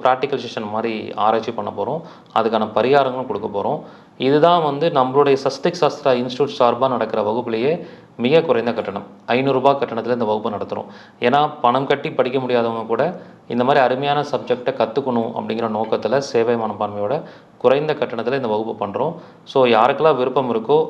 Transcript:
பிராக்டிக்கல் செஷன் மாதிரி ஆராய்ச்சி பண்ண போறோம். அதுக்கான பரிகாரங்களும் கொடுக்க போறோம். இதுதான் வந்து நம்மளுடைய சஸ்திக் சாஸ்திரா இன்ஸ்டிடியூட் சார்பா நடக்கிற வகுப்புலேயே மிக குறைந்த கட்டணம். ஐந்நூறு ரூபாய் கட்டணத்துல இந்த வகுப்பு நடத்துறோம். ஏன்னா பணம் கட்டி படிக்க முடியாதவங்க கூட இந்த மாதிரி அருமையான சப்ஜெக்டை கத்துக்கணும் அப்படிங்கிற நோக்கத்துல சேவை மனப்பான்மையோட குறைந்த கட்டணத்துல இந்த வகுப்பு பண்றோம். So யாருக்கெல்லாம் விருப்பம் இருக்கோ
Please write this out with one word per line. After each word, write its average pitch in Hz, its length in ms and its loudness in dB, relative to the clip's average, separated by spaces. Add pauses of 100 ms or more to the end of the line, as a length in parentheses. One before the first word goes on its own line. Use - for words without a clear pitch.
பிராக்டிக்கல் 131 400 0
செஷன் 113 320 -8
மாதிரி 113 180 -2 (320)
ஆராய்ச்சி 113 340 0
பண்ண 104 200 -6
போறோம். 127 220 -4 (380)
அதுக்கான 110 280 0 (100)
பரிகாரங்களும் 127 540 2
கொடுக்க 101 260 -6
போறோம். 113 220 -2 (480)
இதுதான் 165 400 4
வந்து 143 180 -2 (120)
நம்மளுடைய 135 480 4
சஸ்திக் 165 340 -2
சாஸ்திரா 139 400 0
இன்ஸ்டிடியூட் 127 400 -2
சார்பா 120 340 2
நடக்கிற 110 360 -2
வகுப்புலேயே 117 420 -2 (520)
மிக 151 240 6
குறைந்த 117 280 2
கட்டணம். 98 320 -6 (260)
ஐந்நூறு 131 240 2
ரூபாய் 139 220 4
கட்டணத்துல 117 380 -2
இந்த 117 120 -2
வகுப்பு 107 260 -2
நடத்துறோம். 98 320 -8 (400)
ஏன்னா 135 120 4 (240)
பணம் 131 260 2
கட்டி 143 200 0 (100)
படிக்க 127 240 0
முடியாதவங்க 117 480 0
கூட 113 120 0 (500)
இந்த 120 140 0
மாதிரி 147 180 4
அருமையான 143 340 0 (100)
சப்ஜெக்டை 127 480 -2
கத்துக்கணும் 120 600 -2
அப்படிங்கிற 110 300 -4 (100)
நோக்கத்துல 113 420 -2 (100)
சேவை 117 320 2
மனப்பான்மையோட 104 540 -4 (480)
குறைந்த 143 360 4
கட்டணத்துல 123 420 -4
இந்த 120 120 -4
வகுப்பு 110 300 -2
பண்றோம். 107 300 -4 (380)
So 139 80 2 (160)
யாருக்கெல்லாம் 139 460 4
விருப்பம் 127 320 0
இருக்கோ 113 240 2 (120)